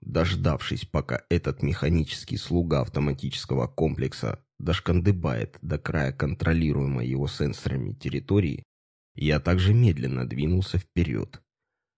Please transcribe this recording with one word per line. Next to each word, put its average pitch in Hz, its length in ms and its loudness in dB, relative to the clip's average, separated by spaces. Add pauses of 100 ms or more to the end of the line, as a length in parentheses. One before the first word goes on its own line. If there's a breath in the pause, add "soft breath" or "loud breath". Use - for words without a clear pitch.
дождавшись, 85 840 0
пока 67 440 -4
этот - 320 0
механический 73 760 0
слуга 80 440 0
автоматического 67 880 -2
комплекса - 760 -2 (140)
дошкандыбает 85 1040 0
до 76 160 -4
края 71 340 -2
контролируемой 71 960 0
его 67 200 -2
сенсорами 65 680 -4
территории, 78 720 -2 (500)
я 76 260 2
также 92 360 4
медленно 65 520 4
двинулся 85 520 0
вперед, 67 640 -2 (540)